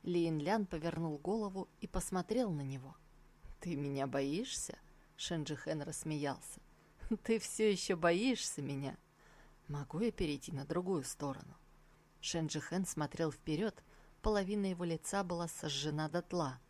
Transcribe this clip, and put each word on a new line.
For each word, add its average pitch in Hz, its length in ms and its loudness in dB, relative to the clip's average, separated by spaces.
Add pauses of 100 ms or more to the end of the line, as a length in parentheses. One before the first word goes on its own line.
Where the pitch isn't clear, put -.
Лин 170 360 2
Лян 196 280 2
повернул 165 520 -2
голову 190 500 -2 (120)
и 214 60 -6
посмотрел 196 640 0
на 147 120 0
него. 135 340 -6 (640)
«Ты 170 160 -2
меня 139 300 0
боишься?» 139 720 0 (400)
Шэнь 160 280 -2
Джихэн 151 380 -2
рассмеялся. 147 760 -2 (640)
«Ты 226 160 4
всё 214 320 4
ещё 190 260 2
боишься 175 640 4
меня?» 139 360 -2 (680)
«Могу 143 340 -4
я 226 120 4
перейти 147 400 -2
на 139 140 -4
другую 175 380 2
сторону?» - 520 -4 (640)
Шэнь 160 280 0
Джихэн 165 360 0
смотрел 156 480 0
вперёд, 180 500 -2 (380)
половина 202 460 2
его 180 180 0
лица 175 400 0
была 175 240 0
сожжена 151 640 0
дотла. 160 600 0